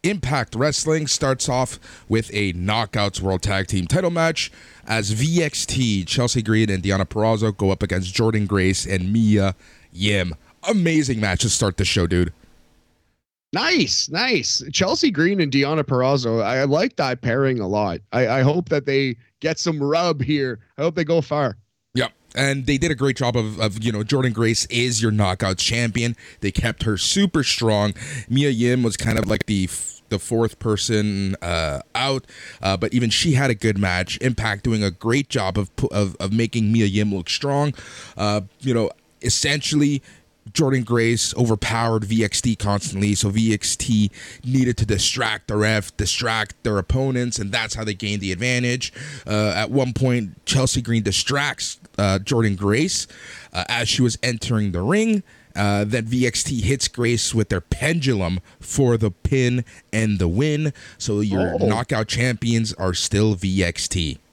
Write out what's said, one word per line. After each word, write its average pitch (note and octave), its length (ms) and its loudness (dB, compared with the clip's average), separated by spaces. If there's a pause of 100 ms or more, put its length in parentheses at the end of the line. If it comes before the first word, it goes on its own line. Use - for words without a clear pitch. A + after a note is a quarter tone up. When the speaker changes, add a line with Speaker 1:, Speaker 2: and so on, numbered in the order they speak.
Speaker 1:
Impact C#3+ 500 -2
Wrestling D3+ 540 0
starts C3+ 400 -2
off B2+ 320 -2 (280)
with A2 240 0
a G2+ 200 -2
Knockouts G2+ 680 -2
World F#2+ 220 0
Tag F#2+ 240 -2
Team F#2 220 -2
title F3+ 220 2
match E3 420 0 (340)
as G#2+ 240 -2
V D#3 320 2
X - 240 -2
T, G#2 380 0
Chelsea A#2+ 380 0
Green A2 280 2
and F#2 140 -2
Deonna F#2+ 200 2
Purrazzo G#2+ 520 0
go F#2+ 160 2
up F#2+ 100 -2
against F#2 320 -2
Jordynne G#2+ 320 2
Grace F#2+ 400 2
and F#2 260 0
Mia G#2 440 4 (340)
Yim. F#2 460 -2 (320)
Amazing D#3+ 520 2
match F#2+ 220 0
to A2+ 60 2
start G2+ 280 0
the G2 80 0
show, F2+ 240 0
dude. F2 240 2 (1200)
Speaker 2:
Nice, A#3+ 560 0
nice. E3+ 640 -2
Chelsea B3 400 2
Green F3 280 2
and C#3+ 120 2
Deonna C#3+ 320 0
Purrazzo, B2+ 580 2
I, A#2+ 160 0
I C3+ 60 2
like D#3 320 0
that B2+ 240 -2
pairing B2+ 400 0
a F#2+ 80 -4
lot. G2+ 320 0 (100)
I, B2 160 2
I C3 160 2
hope D3 280 2
that D3 140 0
they C3+ 320 0 (220)
get D#3 220 -4
some D#3+ 200 -2
rub D#3 400 0
here. C3 380 -2 (180)
I C#3+ 60 -6
hope D#3+ 140 -2
they E3+ 80 0
go E3 160 2
far. C#3+ 360 -2 (380)
Speaker 1:
Yep. B2 180 -2 (220)
And C3+ 320 0
they C#3+ 120 2
did E3 120 0
a C#3 60 0
great C3 200 0
job A#2+ 200 0
of, A2 240 -2
of, A2 240 -2
you A#2 80 2
know, G#2 80 -2
Jordynne B2+ 340 0
Grace A2+ 320 2
is A#2+ 340 0
your A2+ 120 2
Knockouts F#2+ 460 2
champion. A#2 580 0 (240)
They G2+ 100 0
kept - 320 -2
her G#2+ 140 0
super F3 480 0
strong. G#2 500 0 (340)
Mia C#3 220 2
Yim A#2+ 320 2
was A2+ 140 0
kind A2 240 0
of G2+ 80 -2
like G#2+ 180 0
the G2 180 2
f-, - 440 -8
the G#2 100 -2
fourth A2+ 400 -2
person, G#2 840 -2
uh, E2 420 -4 (120)
out, C3 320 -2 (340)
uh, G2 160 0
but G#2 160 -4
even A#2+ 180 2
she D#3 240 0
had C3+ 160 2
a A#2 40 2
good G#2 240 0
match. F#2 420 -2
Impact A2 440 -2
doing A2 180 2
a G2 80 0
great A#2 380 -2
job F#2+ 280 -2
of G2+ 200 -4
pu-, - 160 0
of, G2 260 0
of G2 140 -2
making A2+ 400 2
Mia A2+ 140 4
Yim G2+ 280 0
look F2+ 160 -6
strong. C#3+ 420 0 (440)
Uh, G#2 240 0 (180)
you C3 160 0
know, A2 160 2 (320)
essentially C#3+ 800 0 (500)
Jordynne C3+ 320 2
Grace A#2 520 2
overpowered A2+ 680 0
V A2 200 2
X - 160 -2
T A#2 160 0
constantly, G2+ 580 0
so G2+ 160 0
V A2 220 2
X - 240 -2
T G#2+ 340 2 (340)
needed B2 340 2
to A2 80 0
distract A2 640 -2
the G#2+ 80 0
ref, G#2+ 400 0
distract A2 680 -2
their G#2 160 2
opponents, B2+ 600 0
and G2+ 140 -4
that's A2+ 220 -2
how A2+ 100 -6
they G#2+ 100 -4
gained G2+ 260 -4
the F#2+ 120 -4
advantage. B2 600 -2 (340)
Uh, G#2+ 300 0
at G#2+ 140 -2
one B2+ 220 2
point, B2 540 0
Chelsea C3 340 2
Green A#2 220 0
distracts, C#3 760 -2 (200)
uh, G2 240 2
Jordynne A2 340 2
Grace, G#2+ 500 0 (460)
uh, F2+ 160 -4
as A#2+ 200 -2
she - 140 2
was A#2 200 2
entering A2 500 0
the F2 100 -2
ring. G#3 400 2 (320)
Uh, G2+ 300 2
then A2+ 200 -2
V B2+ 220 0
X - 180 -2
T B2+ 160 -4
hits B2 260 0
Grace A#2+ 480 -2
with A2 140 0
their F2+ 140 -2
pendulum B2 800 0 (200)
for A#2+ 380 2
the G#2+ 120 2
pin B2 540 0 (260)
and G#2+ 280 0
the F2 100 2
win. D3 460 0 (240)
So G#2 220 -2
your - 380 0
Speaker 2:
Oh. - 80 2
Speaker 1:
knockout A2 420 0
champions A#2 640 0
are F#2 180 -2
still G#2 420 2
V F#2+ 300 0
X - 240 -4
T. D#2+ 300 -2 (140)